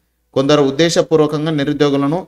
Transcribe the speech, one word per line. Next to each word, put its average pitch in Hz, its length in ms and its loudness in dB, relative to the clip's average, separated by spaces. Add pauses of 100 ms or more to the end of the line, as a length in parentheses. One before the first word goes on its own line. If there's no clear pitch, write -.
(340)
కొందరు 143 280 2
ఉద్దేశపూర్వకంగా 156 880 0
నిరుద్యోగులను 143 760 -2